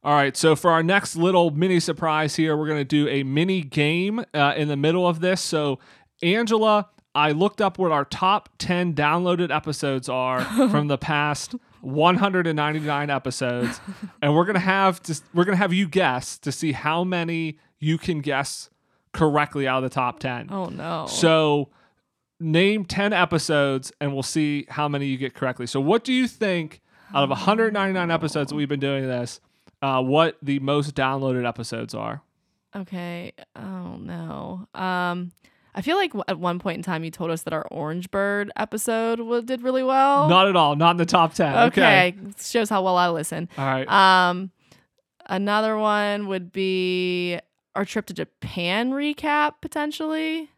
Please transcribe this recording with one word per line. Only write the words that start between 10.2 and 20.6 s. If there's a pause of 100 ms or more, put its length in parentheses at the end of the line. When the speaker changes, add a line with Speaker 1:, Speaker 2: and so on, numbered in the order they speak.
Speaker 2:
<laughs>
Speaker 1:
from
the
past (260)
one
hundred
and
ninety-nine
episodes, (420)
and
we're
gonna
have
to, (120)
we're
gonna
have
you
guess
to
see
how
many (200)
you
can
guess (440)
correctly
out
of
the
top
ten.
Speaker 2:
Oh,